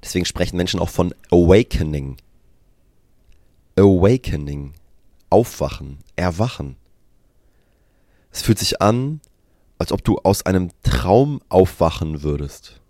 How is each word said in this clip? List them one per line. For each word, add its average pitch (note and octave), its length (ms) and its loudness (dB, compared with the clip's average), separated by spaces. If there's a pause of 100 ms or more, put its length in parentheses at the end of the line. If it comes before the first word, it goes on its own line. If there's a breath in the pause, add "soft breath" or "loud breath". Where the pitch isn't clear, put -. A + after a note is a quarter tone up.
deswegen - 240 -4
sprechen F2+ 320 -4
Menschen F2+ 200 -2
auch E2+ 120 -4
von - 240 -2 (160)
Awakening. E2 880 2 (1600)
Awakening. E2+ 960 2 (560)
Aufwachen. D2 720 -2 (160)
Erwachen. F2 600 -4 (1500)
Es - 120 -12
fühlt - 160 2
sich - 240 -4
an, B2+ 400 0 (560)
als - 120 -6
ob - 140 -4
du G#2 140 2
aus - 260 0
einem F2+ 260 0 (120)
Traum A#2 680 2
aufwachen D#2+ 760 0
würdest C#2+ 680 -8